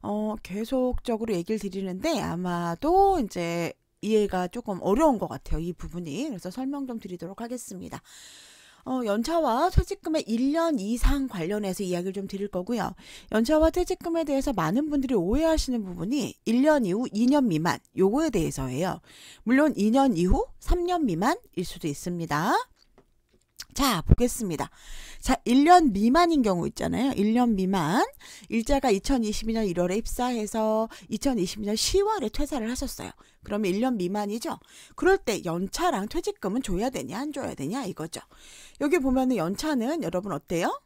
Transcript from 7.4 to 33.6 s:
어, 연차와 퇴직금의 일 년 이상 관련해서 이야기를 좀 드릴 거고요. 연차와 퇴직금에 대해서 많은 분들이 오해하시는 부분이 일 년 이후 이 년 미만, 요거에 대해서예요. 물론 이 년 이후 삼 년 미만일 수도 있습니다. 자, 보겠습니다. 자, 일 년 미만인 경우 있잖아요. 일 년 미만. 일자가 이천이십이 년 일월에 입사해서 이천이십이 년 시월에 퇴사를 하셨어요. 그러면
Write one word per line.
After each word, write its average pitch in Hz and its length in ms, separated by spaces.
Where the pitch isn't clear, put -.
어, 254 220
연차와 254 640
퇴직금의 349 560
일 254 280
년 330 260
이상 247 480
관련해서 196 560
이야기를 180 300
좀 196 120
드릴 196 220
거고요. 190 480
연차와 302 380
퇴직금에 339 540
대해서 277 300
많은 202 360
분들이 269 240
오해하시는 247 680
부분이 185 500
일 240 180
년 294 200
이후 208 300
이 220 140
년 269 200
미만, 160 300
요거에 247 360
대해서예요. 147 680
물론 269 340
이 208 140
년 262 260
이후 202 300
삼 349 240
년 349 220
미만일 208 580
수도 170 240
있습니다. 170 680
자, 247 260
보겠습니다. 202 680
자, - 240
일 254 180
년 330 300
미만인 277 480
경우 185 260
있잖아요. 180 480
일 208 180
년 240 220
미만. 190 480
일자가 254 400
이천이십이 220 640
년 220 120
일월에 180 300
입사해서 220 920
이천이십이 208 600
년 208 80
시월에 392 540
퇴사를 277 400
하셨어요. - 420
그러면 208 280